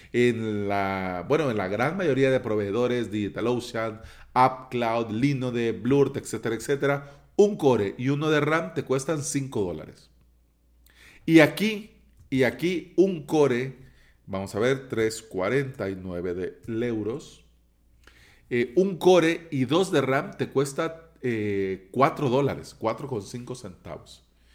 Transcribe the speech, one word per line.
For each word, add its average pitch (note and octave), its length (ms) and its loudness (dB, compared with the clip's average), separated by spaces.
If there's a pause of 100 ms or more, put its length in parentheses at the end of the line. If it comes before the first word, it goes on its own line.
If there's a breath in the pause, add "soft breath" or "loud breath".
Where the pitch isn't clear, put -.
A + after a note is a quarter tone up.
(140 loud breath)
en A2 560 2
la, F#2+ 580 -2
bueno, C#3+ 240 0
en G#2+ 60 -2
la F#2 100 -2
gran B2 300 -2
mayoría C3+ 340 2
de B2+ 80 2
proveedores, A2 720 -2
DigitalOcean, A2 920 -4 (320 loud breath)
AppCloud, A#2 760 0
Linode, A#2+ 600 0
Blurt, B2 440 2
etcétera, A2+ 380 -4
etcétera, C#3+ 580 -2 (240 loud breath)
un G#3 220 4
core A2 400 2
y B2+ 120 -2
uno D3 200 0
de D3+ 100 4
ram D#3+ 360 0
te C#3+ 80 -4
cuestan C#3 400 -2
cinco C3 400 -4
dólares. D#2 480 -10 (1120 soft breath)
Y D#3+ 140 8
aquí, G3+ 500 2 (400)
y C3 140 2
aquí D#3 520 -2
un F3 280 4
core, C#3 560 2 (480 soft breath)
vamos G2 260 -6
a G2+ 60 -2
ver, C3+ 280 0
tres - 360 -2
cuarenta A2 640 -4
y F#2+ 100 -6
nueve F2+ 360 -6
de A2 520 -6
euros, A2+ 560 -6 (1080 soft breath)
eh, A#2+ 240 0
un F#3 220 2
core E3 520 4
y C3 160 0
dos F3 260 2
de C#3+ 100 4
ram C3+ 360 -2
te B2 120 -4
cuesta, - 600 -4 (100)
eh, G2+ 720 -2
cuatro D3 380 2
dólares, B2 480 -2
cuatro A2+ 300 -4
con A2+ 160 -6
cinco B2 320 -12
centavos. - 680 -16 (300 soft breath)